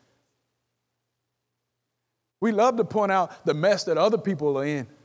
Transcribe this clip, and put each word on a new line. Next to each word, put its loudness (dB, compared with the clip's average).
We 2
love 2
to 0
point -2
out -2
the 2
mess 0
that -2
other 2
people -2
are -2
in. -4